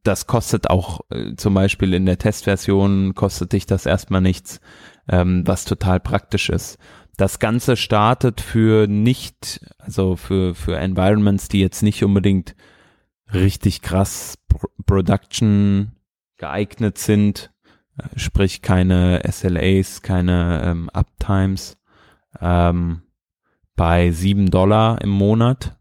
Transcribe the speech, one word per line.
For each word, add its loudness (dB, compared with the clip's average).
das -2
kostet -2
auch, -2
äh, -8
zum 0
Beispiel 2
in 0
der 2
Testversion 0
kostet -4
dich -2
das -2
erstmal -2
nichts, -2
ähm, 2
was -2
total 0
praktisch -4
ist. -6
Das 0
Ganze 0
startet 0
für 2
nicht, -2
also -2
für, -2
für -6
Environments, 0
die 2
jetzt 0
nicht 0
unbedingt 2
richtig 0
krass -4
Pro-, -2
Production 0
geeignet -4
sind, 0
äh, -14
sprich -2
keine 4
S -4
L 0
As, 0
keine, 0
ähm, -4
Uptimes, -2
ähm, 0
bei 2
sieben 2
Dollar 2
im -2
Monat, 0